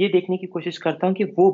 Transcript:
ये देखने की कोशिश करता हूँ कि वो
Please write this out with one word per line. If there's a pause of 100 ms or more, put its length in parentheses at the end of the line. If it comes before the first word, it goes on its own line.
ये
देखने
की
कोशिश
करता
हूँ
कि
वो